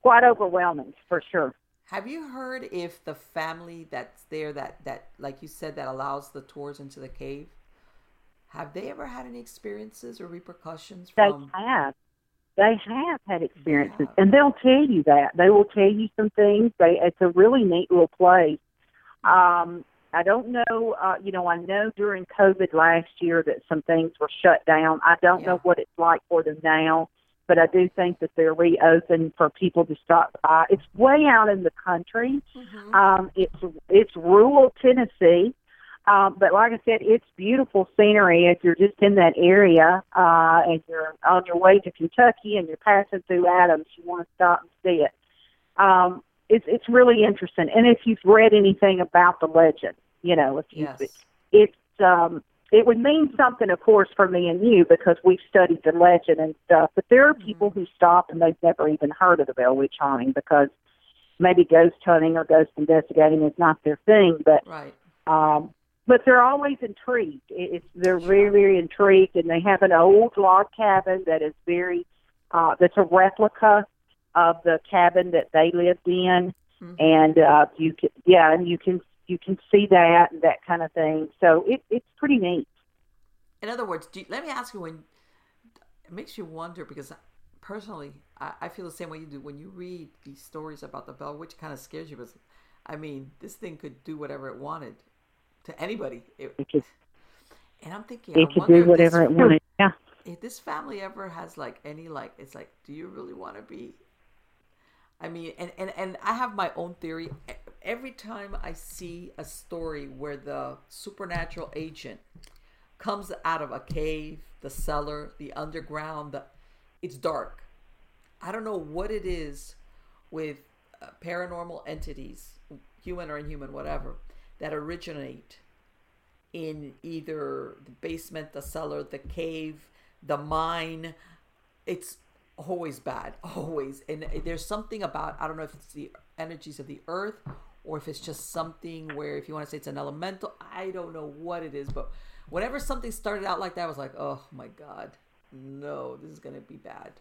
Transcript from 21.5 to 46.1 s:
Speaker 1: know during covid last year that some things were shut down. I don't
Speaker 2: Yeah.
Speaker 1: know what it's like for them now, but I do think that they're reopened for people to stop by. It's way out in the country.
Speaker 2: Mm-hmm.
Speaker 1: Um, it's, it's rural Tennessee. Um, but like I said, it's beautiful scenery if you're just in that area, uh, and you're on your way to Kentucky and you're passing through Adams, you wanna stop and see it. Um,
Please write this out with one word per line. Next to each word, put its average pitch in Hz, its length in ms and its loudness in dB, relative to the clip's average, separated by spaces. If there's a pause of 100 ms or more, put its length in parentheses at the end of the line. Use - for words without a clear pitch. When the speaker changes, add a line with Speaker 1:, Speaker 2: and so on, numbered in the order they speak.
Speaker 1:
know 196 380 -6
during 196 300 -8
covid 190 460 0
last 165 360 2 (120)
year 170 260 -2
that - 220 -6
some 156 140 -6
things 165 360 -2
were 151 120 -6 (120)
shut 175 240 4
down. 160 380 0
I 170 180 4
don't 180 200 2
Speaker 2:
Yeah. 165 40 -10
Speaker 1:
know 180 160 -2
what 175 160 0
it's - 200 -10
like 165 300 0
for 165 140 0
them 151 200 -8
now, 160 480 -2 (360)
but 170 120 4
I 165 80 6
do 185 240 0
think 175 300 -4
that 160 140 -8
they're 160 200 0
reopened 165 840 2
for 151 140 0
people 170 360 -2
to 156 80 -10 (100)
stop - 380 0
by. 160 280 2
It's 196 120 -2 (120)
way 277 320 2
out 226 220 4
in 196 140 -2
the 165 80 -2
country. 233 720 -6 (140)
Speaker 2:
Mm-hmm. 208 380 -14
Speaker 1:
Um, 190 420 2
it's, 185 180 -4 (340)
it's 196 280 4
rural 233 640 4
Tennessee. 226 720 2 (520)
Um, 196 340 2
but 185 140 2
like 226 180 2
I 226 140 -8
said, 226 160 0
it's 226 220 2 (120)
beautiful 208 580 -2
scenery 202 520 4
if 175 180 0
you're 170 120 2
just 202 260 0
in 202 140 4
that 175 200 4
area, 180 680 4 (140)
uh, 165 500 4
and 160 220 -4
you're 160 260 -10 (140)
on 180 160 2
your 175 140 -6
way 190 220 6
to 185 100 -12
Kentucky 214 640 0
and 175 100 -6
you're 156 120 -14
passing 202 480 0
through 180 200 0
Adams, 175 380 2 (100)
you - 120 -20
wanna 175 280 -12
stop 175 280 0
and - 80 -20 (120)
see 175 220 0
it. - 60 -2 (680)
Um, 185 460 2 (260)